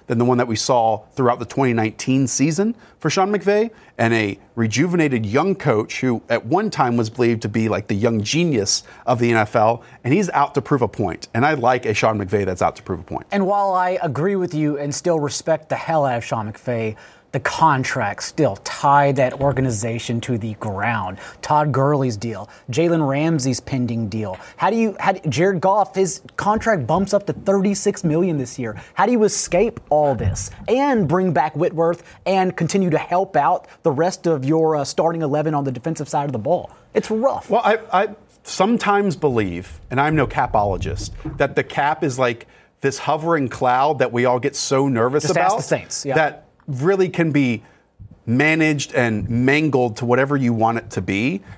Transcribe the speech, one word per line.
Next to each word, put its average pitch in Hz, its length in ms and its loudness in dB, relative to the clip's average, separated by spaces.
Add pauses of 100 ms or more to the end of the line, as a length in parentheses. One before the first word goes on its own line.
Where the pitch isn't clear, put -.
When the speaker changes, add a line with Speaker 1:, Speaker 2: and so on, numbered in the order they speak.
Speaker 1:
than 123 100 -2
the 120 80 2
one 123 140 4
that 123 100 0
we 113 80 -2
saw 113 560 0
throughout 127 260 2
the 120 60 -8
twenty 127 300 0
nineteen 123 520 0
season 165 480 0 (240)
for 156 120 -2
Sean 190 200 2
McVay, 208 400 0 (280)
and 117 160 2
a 104 240 0 (160)
rejuvenated 127 720 0
young 135 280 0
coach - 460 0
who 123 300 0
at 117 160 0
one 185 240 0
time 127 260 2
was 110 140 0
believed 117 320 0
to 107 80 -4
be, 110 180 0
like, 104 200 -2
the 110 60 -2
young 110 280 0
genius 139 600 0 (220)
of 123 140 0
the 120 120 2
N 113 60 2
F 107 180 0
L, 113 280 2 (200)
and 127 120 2
he's 190 160 0
out 139 240 0
to 135 80 0
prove 139 180 0
a 110 80 2
point. 92 460 -6
And 120 100 2
I 156 80 4
like 127 320 2
a 113 80 0
Sean 107 260 2
McVay 98 280 0
that's 92 160 -2
out 85 140 0
to - 60 -20
prove 87 180 -8
a - 20 -16
point. - 280 -10
Speaker 2:
And 196 160 0
while 196 280 0
I 180 280 0
agree 170 340 -2
with 175 180 -4
you 147 240 0
and 143 160 -4
still 165 260 0
respect 151 480 -2
the 127 80 -2
hell 156 300 0
out 120 100 0
of 117 80 -6
Sean 107 260 -4
McVay, 110 460 -6 (380)
the 139 60 -2
contracts 131 840 0
still - 320 0
tie 143 520 2
that 135 300 0
organization 120 800 -2
to 120 180 -4
the 107 160 -6
ground. 101 640 -4 (240)
Todd 151 300 2
Gurley's 135 440 2
deal, 101 320 -10 (220)
Jalen 160 380 2
Ramsey's 135 500 0
pending 117 500 -4
deal. 101 300 -6 (180)
How 185 140 2
do 226 60 -2
you, 226 240 0
how 196 120 2
do, 185 160 -4
Jared 170 320 0
Goff, 190 360 2
his 190 260 -2 (140)
contract 208 500 0
bumps 185 260 0
up 202 140 0
to 156 60 -4
thirty-six 196 720 0
million 165 340 0
this 123 180 -6
year. 110 240 -8 (140)
How 185 100 2
do 233 60 2
you 220 140 4
escape 202 560 0 (100)
all 147 240 2
this - 380 -4 (160)
and 247 400 2
bring 185 240 2
back 156 240 0
Whitworth 165 480 0 (200)
and 185 320 0
continue 180 340 0
to - 80 2
help 185 380 -2
out 151 300 2 (160)
the 165 80 2
rest 165 380 0
of 143 160 0
your, 156 320 2
uh, 143 80 -2
starting 165 380 -2
eleven 151 320 0
on 143 100 -2
the 135 80 -4
defensive 147 360 -6
side 147 180 -2
of 139 60 -4
the 120 60 -6
ball? 139 320 -2 (240)
It's - 160 0
rough. 220 400 -2
Speaker 1:
Well, 226 140 2
I, 214 160 2 (120)
I 208 220 0 (300)
sometimes 202 720 2
believe, 104 640 -2 (100)
and 131 100 0
I'm 151 140 2
no 139 140 2
capologist, 101 840 -2 (280)
that 139 180 0
the 135 80 0
cap 151 400 -2
is 127 120 -2
like 120 300 0 (340)
this 139 180 -2
hovering 151 500 0
cloud 131 500 2
that 123 140 2
we 120 120 2
all 127 140 4
get 135 160 -4
so 139 320 0
nervous 131 380 2
Speaker 2:
Just 165 120 0
ask 180 120 2
Speaker 1:
about 196 80 2
Speaker 2:
the 143 80 -4
Saints, - 420 -4
yeah. 143 80 -2
Speaker 1:
that 151 280 0 (240)
really 170 440 0
can 165 200 0
be 131 320 0 (640)
managed 151 720 2
and 110 340 0
mangled 127 680 2
to 120 80 -4
whatever 135 280 2
you 127 200 0
want 113 240 0
it - 120 -8
to 101 120 -6
be. 120 400 -2 (160)